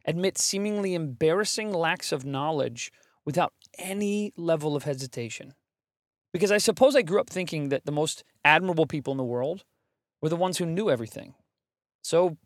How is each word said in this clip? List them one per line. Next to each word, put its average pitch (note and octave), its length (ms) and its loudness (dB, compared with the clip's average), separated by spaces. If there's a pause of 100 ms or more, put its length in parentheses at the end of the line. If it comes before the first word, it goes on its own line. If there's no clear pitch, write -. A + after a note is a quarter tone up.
admit F3 340 0
seemingly G3+ 560 0
embarrassing E3 760 0
lacks E3+ 400 0
of C3 120 -4
knowledge C#3 680 -4 (320)
without E3+ 280 0 (240)
any G3+ 600 -2
level D#3 400 0
of C#3 80 -4
hesitation. C3 680 -8 (800)
Because F#3+ 200 2
I G#3 60 4
suppose B3+ 360 4
I C4 80 6
grew F3+ 160 2
up - 120 -2
thinking D#3+ 400 -4
that C3+ 160 -2
the D3 60 -4
most D3 300 -2 (220)
admirable D#3+ 420 4
people C#3+ 240 -6
in C3+ 60 -4
the C3 80 -2
world B2+ 400 -4 (560)
were D3+ 80 0
the E3 80 -2
ones F#3 220 0
who F3 80 -2
knew F3 240 0
everything. A2+ 440 -4 (680)
So E3+ 420 2